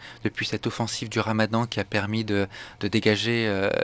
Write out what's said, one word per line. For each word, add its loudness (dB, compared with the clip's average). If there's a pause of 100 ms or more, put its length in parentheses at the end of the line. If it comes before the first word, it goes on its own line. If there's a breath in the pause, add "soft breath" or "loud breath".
(240 loud breath)
depuis -4
cette -4
offensive -4
du 0
Ramadan 2
qui -4
a 0
permis 0
de, 2 (320 loud breath)
de 0
dégager, 2
euh, 2 (160)